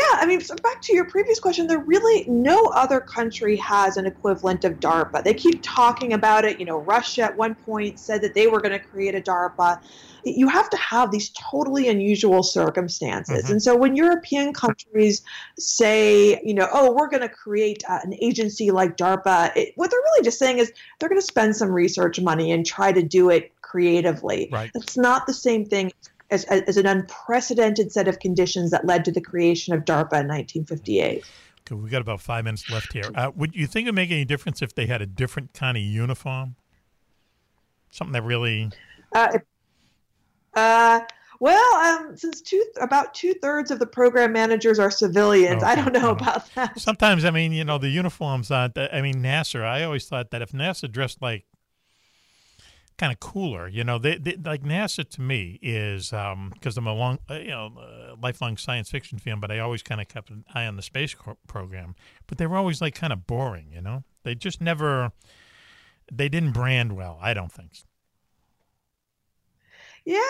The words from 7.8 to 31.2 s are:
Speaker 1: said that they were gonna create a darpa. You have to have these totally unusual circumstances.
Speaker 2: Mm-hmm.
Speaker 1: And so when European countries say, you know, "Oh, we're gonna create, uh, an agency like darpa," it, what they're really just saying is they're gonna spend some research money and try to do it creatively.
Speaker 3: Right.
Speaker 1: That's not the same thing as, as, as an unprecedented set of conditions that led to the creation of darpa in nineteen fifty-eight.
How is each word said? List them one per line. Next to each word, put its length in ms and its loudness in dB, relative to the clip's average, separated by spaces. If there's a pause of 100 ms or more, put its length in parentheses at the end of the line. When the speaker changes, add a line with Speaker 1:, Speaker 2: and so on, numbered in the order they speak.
Speaker 1:
said 220 -4
that 140 -2
they 100 6
were 160 4
gonna 180 -2
create 360 -6
a 60 -4
darpa. 600 0 (420)
You 260 2
have 200 2
to 80 -2
have 340 0
these 200 -4
totally 580 -2
unusual 540 4
circumstances. 1000 -2
Speaker 2:
Mm-hmm. 80 0
Speaker 1:
And 100 2
so 120 6
when 200 4
European 580 2
countries 720 0 (340)
say, 840 4
you 100 -2
know, 180 2
"Oh, 220 6
we're 160 2
gonna 180 0
create, 600 -2
uh, 140 -2
an 180 -8
agency 480 0
like 280 2
darpa," 600 2
it, 200 0
what 120 0
they're 100 2
really 240 4
just 140 0
saying 220 2
is 120 2 (280)
they're 100 -4
gonna 140 2
spend 320 0
some 160 0
research 500 0
money 300 0
and 160 0
try 240 0
to 100 4
do 300 4
it 200 2 (120)
creatively. 880 0
Speaker 3:
Right. 240 -6
Speaker 1:
That's 200 -10
not 300 2
the 80 -2
same 320 0
thing 260 -2 (380)
as, 160 0
as, 160 2
as 160 0
an 80 4
unprecedented 1080 0
set 160 0
of 120 0
conditions 520 0
that 140 0
led 200 2
to 60 0
the 100 -4
creation 520 0
of 120 0
darpa 360 2
in 60 -4
nineteen 380 -6
fifty-eight. 600 -2 (360)